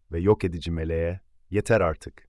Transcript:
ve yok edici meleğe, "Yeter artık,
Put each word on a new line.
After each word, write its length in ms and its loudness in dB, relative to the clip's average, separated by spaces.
ve 80 -4
yok 240 4
edici 280 -4
meleğe, 480 -2
"Yeter 320 2
artık, 480 -4